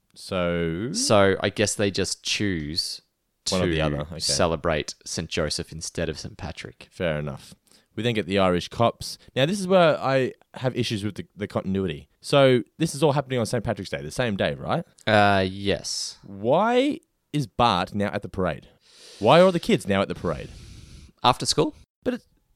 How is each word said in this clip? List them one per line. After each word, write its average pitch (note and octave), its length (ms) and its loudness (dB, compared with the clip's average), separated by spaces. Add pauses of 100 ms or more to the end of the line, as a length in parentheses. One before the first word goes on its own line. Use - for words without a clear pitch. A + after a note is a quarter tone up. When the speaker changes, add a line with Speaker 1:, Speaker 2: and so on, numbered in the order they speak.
(160)
Speaker 1:
So? F2 800 -2
Speaker 2:
So G2+ 480 4
I G2+ 80 0
guess G#2 260 0
they G2+ 160 0
just - 320 -4
choose E2 800 -4 (500)
Speaker 1:
One F#2+ 100 0
or F2+ 60 2
the E2 80 2
Speaker 2:
to D#2 60 0
Speaker 1:
other, D2 200 0
okay. D2+ 180 -10
Speaker 2:
celebrate E2 760 0 (100)
Saint - 240 -8
Joseph D#2+ 420 -4
instead D#2+ 380 -8
of D2+ 80 -6
Saint - 200 -14
Patrick. - 520 -14
Speaker 1:
Fair D#2+ 300 -2
enough. C#2+ 340 -10 (420)
We G#2+ 60 -6
then A#2 140 0
get G2+ 100 -2
the G2 140 0
Irish F2+ 300 2
cops. - 500 -2 (160)
Now, C3 100 2
this G3 140 -2
is F#3 80 -6
where F3 320 4
I B2+ 340 0 (220)
have B2+ 200 -4
issues A2 280 -4
with G#2 120 -6
the, F2+ 200 -12
the G2 120 -8
continuity. F#2+ 640 -4 (120)
So C3 420 4 (160)
this D#3+ 160 -2
is C#3 80 -4
all D3+ 80 4
happening C3 260 -2
on A2+ 80 0
Saint A2+ 180 -2
Patrick's G2+ 280 -4
Day, C#2+ 100 -6
the D2 80 -10
same A#2 260 -2
day, F2 200 0
right? F#2+ 280 -4 (220)
Speaker 2:
Uh, G2+ 420 4
yes. - 760 -4
Speaker 1:
Why G3+ 760 0 (320)
is D3 140 -2
Bart G2 480 0
now G2+ 140 -2
at G2 160 -6
the F2+ 60 -10
parade? F2 380 -4 (520)
Why D3+ 220 8
are F#3+ 100 8
the E3+ 80 0
kids E3+ 280 0
now G2 140 2
at F#2+ 60 0
the F2 80 -4
parade? D2+ 340 -4 (720)
Speaker 2:
After B2 220 2
school? G#3+ 300 0 (280)
Speaker 1:
But B3 120 -2
it, - 60 -10 (340)